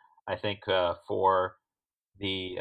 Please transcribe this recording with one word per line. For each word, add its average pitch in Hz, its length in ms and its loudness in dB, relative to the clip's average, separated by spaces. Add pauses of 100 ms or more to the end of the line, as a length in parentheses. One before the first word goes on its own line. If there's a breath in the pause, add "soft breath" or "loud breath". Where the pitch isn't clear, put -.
(260 soft breath)
I 95 100 -4
think, 101 320 -6
uh, 90 260 2 (120)
for 95 500 2 (600)
the, 95 420 -4